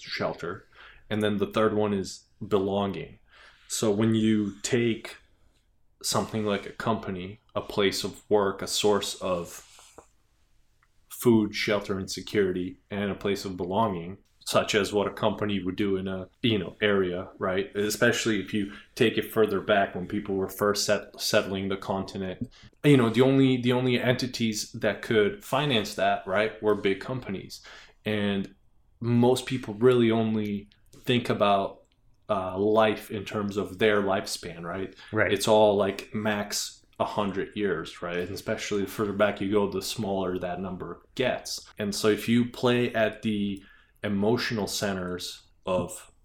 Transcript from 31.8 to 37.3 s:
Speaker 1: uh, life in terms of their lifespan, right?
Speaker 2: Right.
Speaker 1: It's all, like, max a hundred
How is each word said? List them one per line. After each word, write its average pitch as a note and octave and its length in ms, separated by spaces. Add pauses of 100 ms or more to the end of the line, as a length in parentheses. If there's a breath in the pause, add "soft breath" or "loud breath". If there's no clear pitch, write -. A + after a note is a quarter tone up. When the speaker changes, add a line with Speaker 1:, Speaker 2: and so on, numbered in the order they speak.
Speaker 1:
uh, F#2 300
life G#2+ 520
in G#2 140
terms G2+ 320
of F#2 220
their G#2 240
lifespan, F#2+ 600
right? F#2 320 (180 loud breath)
Speaker 2:
Right. G#2 200
Speaker 1:
It's G2 160
all, G#2+ 280
like, G2+ 380
max G#2+ 720 (140)
a A2 60
hundred G2 520